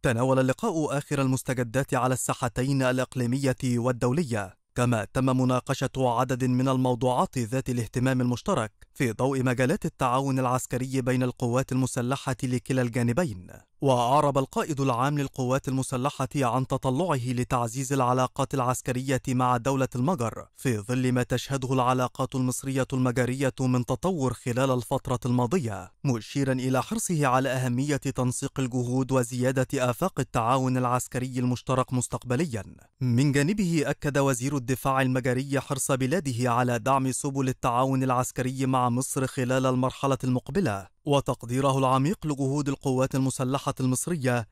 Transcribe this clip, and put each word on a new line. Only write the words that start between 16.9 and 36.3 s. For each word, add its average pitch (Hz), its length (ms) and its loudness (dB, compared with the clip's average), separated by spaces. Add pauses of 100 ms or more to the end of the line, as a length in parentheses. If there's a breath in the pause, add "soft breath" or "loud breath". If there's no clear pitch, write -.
لتعزيز 123 680 -2
العلاقات 127 600 2
العسكرية 127 760 0
مع 123 300 2
دولة 131 380 0
المجر 123 600 -2
في 120 220 0
ظل 123 340 0
ما 123 120 2
تشهده 131 500 -2
العلاقات 127 640 0
المصرية 131 580 -2
المجرية 127 680 0
من 127 260 2
تطور 135 480 0
خلال 127 380 0
الفترة 127 540 -2
الماضية، 120 680 0 (120)
مشيرا 131 500 0
إلى 127 300 0
حرصه 170 440 -2
على 131 220 2
أهمية 131 480 0
تنسيق 127 640 -4
الجهود 127 520 -2
وزيادة 127 760 0
آفاق 165 300 -2
التعاون 127 580 0
العسكري 127 600 -2
المشترك 123 540 0
مستقبليا. 123 680 -2 (380)
من 131 300 4
جانبه 165 540 2
أكد 143 320 -2
وزير 139 400 0
الدفاع 131 440 0
المجري 131 580 0
حرص 139 320 -4
بلاده 127 600 0